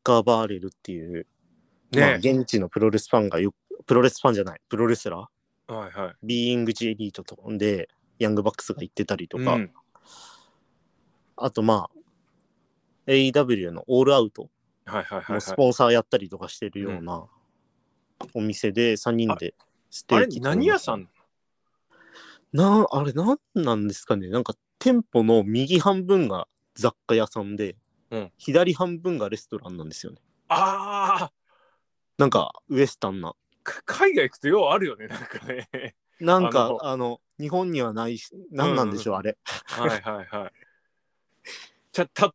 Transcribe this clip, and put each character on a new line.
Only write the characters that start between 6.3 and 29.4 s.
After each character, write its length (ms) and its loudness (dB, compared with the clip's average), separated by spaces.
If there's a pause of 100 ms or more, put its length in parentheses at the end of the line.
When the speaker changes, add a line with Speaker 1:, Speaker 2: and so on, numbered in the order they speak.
Speaker 1:
ー 40 2
イ 20 0
ン 100 0
グ 80 -2
ジ 160 -4
エ 60 -4
リ 140 -8
ー 20 -16
ト 120 -14
と、 140 -20 (200)
で、 320 0 (300)
ヤ 100 2
ン 60 0
グ 80 0
バ 80 0
ッ 40 -6
ク 80 -10
ス 100 -6
が 80 -12
行 100 -10
っ 20 -20
て 120 -4
た 100 -2
り 120 -10
と 100 -10
か、 160 0
Speaker 2:
う 60 0
ん。 140 -8 (1600)
Speaker 1:
あ 140 -2
と、 120 -2
ま 300 2
あ、 60 -20 (1080)
エ 80 4
ー 100 6
イ 40 2
ー 20 -4
ダ 120 4
ブ 120 0
リ 80 -2
ュ 60 -6
ー 20 -10
の 160 -12
オ 140 6
ー 20 8
ル 100 6
ア 60 6
ウ 100 4
ト 200 -16 (360)
Speaker 2:
は 160 -6
い、 20 -4
は 140 -10
い、 0 -
は 0 -
い、 40 -8
は 100 -8
い。 40 -2
Speaker 1:
の 60 -2
ス 140 -8
ポ 120 6
ン 60 4
サ 140 4
ー 40 6
や 100 4
っ 60 -4
た 100 0
り 120 -6
と 80 -16
か 120 -12
し 100 -16
て 100 -8
る 120 -12
よ 180 -8
う 20 -14
な 140 -10
Speaker 2:
う 40 -10
ん。 100 -20 (1040)
Speaker 1:
お 60 -4
店 300 -4
で、 260 2
三 200 -2
人 200 0
で 180 -10 (340)
ス 160 -16
テ 100 2
ー 120 6
キ 100 -6
食 40 -10
べ 0 -
ま 0 -
し 0 -
た。 40 -2
Speaker 2:
あ 60 0
れ、 40 2
何 120 2
屋 120 4
さ 160 -6
ん？ 140 -12 (1400)
Speaker 1:
な-、 380 4
あ 120 -2
れ、 100 -4
何 240 0 (180)
な 200 0
ん 120 -2
で 80 -4
す 100 -14
か 100 2
ね。 140 -6
な 100 -2
ん 40 -2
か、 100 -10 (240)
店 340 4
舗 120 4
の 200 6
右 360 2
半 260 0
分 220 2
が 200 -6 (280)
雑 200 0 (120)
貨 80 2
屋 100 4
さ 160 -8
ん 140 -8
で、 220 -6 (340)
Speaker 2:
う 60 -8
ん。 200 -10
Speaker 1:
左 380 2
半 240 -4
分 180 -4
が 120 -4
レ 80 -6
ス 120 -14